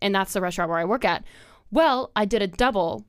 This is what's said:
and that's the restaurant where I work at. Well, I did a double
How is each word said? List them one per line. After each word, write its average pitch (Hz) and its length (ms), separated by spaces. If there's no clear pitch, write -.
and 202 100
that's 190 200
the 196 80
restaurant 175 280
where 165 120
I 170 40
work 226 200
at. 180 180
Well, 262 460
I 214 80
did 208 180
a 196 60
double 208 600